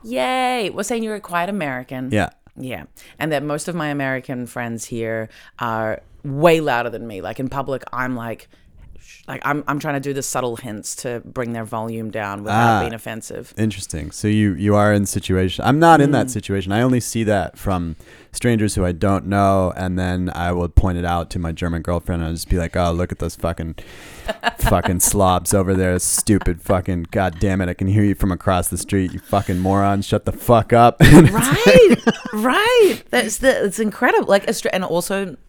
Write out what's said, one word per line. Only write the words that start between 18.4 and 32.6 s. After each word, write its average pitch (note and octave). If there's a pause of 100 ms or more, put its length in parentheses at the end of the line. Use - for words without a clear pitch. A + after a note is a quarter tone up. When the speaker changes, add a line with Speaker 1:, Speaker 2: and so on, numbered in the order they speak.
Speaker 2:
who G2
I F2+
don't G2
know, G2
and F#2
then F2+
I F2
will F2
point F2+
it F2
out E2+
to -
my E2
German E2
girlfriend, F2
and D#2+
I'll E2+
just -
be F#2+
like, E2
"Oh, F2
look F2
at -
those E2
fucking, E2 (400)
Speaker 1:
<laughs> -
Speaker 2:
fucking F2+
slobs F#2
over F#2+
there. F#2
Stupid -
fucking, F2+
God F2+
damn G2
it, F2+
I F2+
can F#2+
hear G2+
you G2+
from F#2+
across F2+
the F2+
street, F#2+
you F#2+
fucking F#2+
moron. G2
Shut -
the F#2+
fuck -
up." A#2
<laughs> -
And D#3
it's G3
Speaker 1:
Right. G4 (100)
Speaker 2:
like A3+ (100)
<laughs> -
Speaker 1:
Right. F4